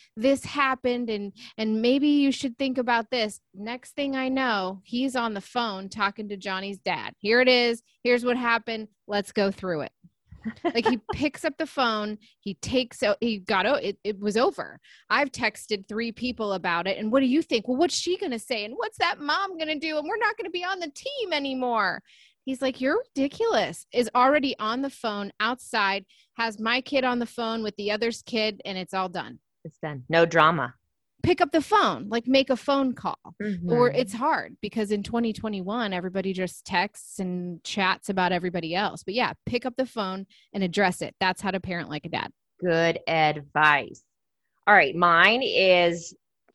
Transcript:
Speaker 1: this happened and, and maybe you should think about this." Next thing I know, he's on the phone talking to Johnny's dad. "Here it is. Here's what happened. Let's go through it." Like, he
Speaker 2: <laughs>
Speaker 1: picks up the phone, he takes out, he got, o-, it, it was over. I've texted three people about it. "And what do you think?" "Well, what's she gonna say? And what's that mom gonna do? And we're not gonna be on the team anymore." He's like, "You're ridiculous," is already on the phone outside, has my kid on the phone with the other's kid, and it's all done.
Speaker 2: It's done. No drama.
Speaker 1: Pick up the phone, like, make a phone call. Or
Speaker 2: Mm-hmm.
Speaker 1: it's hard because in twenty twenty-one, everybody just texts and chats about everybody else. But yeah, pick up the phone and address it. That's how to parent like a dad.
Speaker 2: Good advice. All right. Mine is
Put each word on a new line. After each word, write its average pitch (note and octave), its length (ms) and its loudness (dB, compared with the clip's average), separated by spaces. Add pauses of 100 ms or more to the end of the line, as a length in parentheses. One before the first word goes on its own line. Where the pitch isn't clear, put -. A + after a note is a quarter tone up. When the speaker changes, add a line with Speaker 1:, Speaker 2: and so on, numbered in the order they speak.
(160)
Speaker 1:
this C4+ 280 2
happened B3+ 680 0
and, G3+ 220 -6 (260)
and A3 240 0
maybe C4 240 4
you C#4+ 240 6
should B3+ 260 -2
think C4 220 -2
about A#3 320 0
this." A3 300 -2 (120)
Next A3+ 440 -12
thing C#4 180 -2
I C4 140 -2
know, G#3 560 -2
he's B3+ 320 -2
on A#3 180 -2
the G3 60 -8
phone G3 480 -4
talking G3+ 400 -4
to G3+ 80 -8
Johnny's F#3+ 420 -6
dad. D#3+ 400 -4
"Here A3+ 220 4
it B3+ 80 4
is. A#3+ 340 4 (220)
Here's A#3+ 200 2
what B3 120 2
happened. A3+ 500 -2 (220)
Let's G3+ 240 -2
go G3 180 2
through F3+ 300 -4
it." - 120 -8 (720)
Like, A#3+ 240 0
he A#3+ 100 2
Speaker 2:
<laughs> - 140 -10
Speaker 1:
picks C#4+ 320 -4
up D4+ 120 -4
the D#4+ 120 -4
phone, G#3+ 500 -2 (220)
he G3+ 140 -8
takes - 500 -2
out, G#3 160 4
he A3+ 180 -2
got, F#3 260 0
o-, B3+ 100 2
it, G3+ 280 -2
it G3+ 160 -6
was G3+ 180 -2
over. B3+ 440 0 (280)
I've C4+ 220 2
texted G#3+ 560 -4
three A3+ 240 -6
people A3 440 -4
about F3 340 -2
it. G3 100 -2
"And G#3+ 140 -4
what C4+ 80 4
do C4+ 60 4
you C#4 160 2
think?" - 260 -2
"Well, B3+ 80 -2
what's E4 180 2
she F4+ 240 -2
gonna C4 220 -6
say? G#3+ 240 -6
And A3 120 -10
what's A4 220 -6
that F4 220 0
mom F4 360 -2
gonna D#4 220 -4
do? D#4 200 -4
And D4+ 100 -4
we're G#4+ 80 -4
not A4 200 0
gonna F#4+ 140 -10
be F4 140 -6
on F#4 160 -4
the D#4+ 160 -8
team B4+ 360 -8
anymore." B3+ 720 -2 (420)
He's C4 160 -6
like, C4 200 -2
"You're D#4+ 240 0 (100)
ridiculous," C#4 800 -2
is A#3 240 0
already C4+ 420 2
on A3+ 240 -4
the C#4 80 -4
phone G3+ 480 -6
outside, G#3 680 -2 (300)
has A3+ 220 -4
my A3+ 220 0
kid C4 240 0
on B3 160 0
the A#3 60 -2
phone A3+ 360 -4
with G#3+ 140 -6
the G#3 160 -2
other's A3+ 300 -2
kid, G#3+ 420 -2
and F#3+ 120 -8
it's F#3 180 -8
all F#3+ 140 -2
done. B2+ 300 -10 (240)
Speaker 2:
It's - 160 -18
done. D3 300 -8
No E3 180 6
drama. D#3+ 480 4 (480)
Speaker 1:
Pick F4 180 4
up E4 120 2
the D#4 100 4
phone, G3+ 460 2
like, A#3 180 -2
make C4+ 240 4
a B3+ 60 0
phone C#4 380 0
call. - 200 -6 (100)
Or - 160 -20
Speaker 2:
Mm-hmm. F3 540 2
Speaker 1:
it's A3 180 0
hard A#3+ 480 -2
because G#3 300 -4
in G3+ 140 -2
twenty A#3 280 -2
twenty-one, G#3 600 -4
everybody F#3 400 -2
just F#3 320 -6
texts - 560 -4
and F3+ 420 -6
chats - 460 -2
about F#3 240 2
everybody E3+ 420 -2
else. G3 300 -4
But F#3+ 100 -6
yeah, A3+ 180 0 (140)
pick A#3 180 -2
up B3 120 -6
the C4 100 -2
phone G3 400 -6 (260)
and G3 120 -2
address F3+ 360 2
it. - 200 -8
That's F#3 200 0
how F#3+ 120 -2
to F#3+ 80 -2
parent E3+ 300 -6
like D3+ 160 -6
a - 20 -10
dad. - 240 -6 (280)
Speaker 2:
Good E3 460 2
advice. D3+ 960 2 (640)
All G#3 80 8
right. D#3+ 220 6
Mine F3 480 6
is F3 680 4 (420)